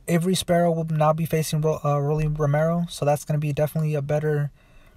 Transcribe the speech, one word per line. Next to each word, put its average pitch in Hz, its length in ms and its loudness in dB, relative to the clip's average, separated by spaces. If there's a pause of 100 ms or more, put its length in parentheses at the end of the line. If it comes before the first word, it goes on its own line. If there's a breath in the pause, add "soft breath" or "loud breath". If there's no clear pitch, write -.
Avery 170 280 2
Sparrow 175 360 2
will 165 140 -2
now 156 260 2
be 160 140 0
facing 156 340 0
Ro-, 156 240 0
uh, 143 160 0
Rolly 151 280 0
Romero, 156 600 0
so - 160 -10
that's 143 220 0
gonna 151 140 -2
be 147 120 -2
definitely 151 420 -2
a 147 80 -2
better 147 500 -2 (460 soft breath)